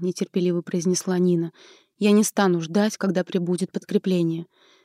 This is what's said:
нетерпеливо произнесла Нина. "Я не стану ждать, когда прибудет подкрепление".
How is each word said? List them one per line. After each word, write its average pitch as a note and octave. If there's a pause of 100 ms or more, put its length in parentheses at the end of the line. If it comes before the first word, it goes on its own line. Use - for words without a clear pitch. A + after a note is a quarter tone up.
нетерпеливо F3
произнесла F3+
Нина. F3 (460)
"Я G#3
не G#3
стану F#3+
ждать, G#3
когда F#3
прибудет F3+
подкрепление". F3 (380)